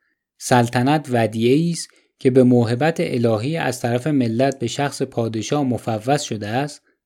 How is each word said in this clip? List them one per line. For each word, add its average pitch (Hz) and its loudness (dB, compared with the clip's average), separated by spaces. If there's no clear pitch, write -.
سلطنت 127 2
ودیعه‌ای 120 2
است - -8
که 131 2
به 127 6
موهبت 123 4
الهی 120 0
از 143 -4
طرف 123 -2
ملت 131 0
به 120 -4
شخص 139 -4
پادشاه 117 -4
مفوض 120 -2
شده 104 -8
است، 139 -6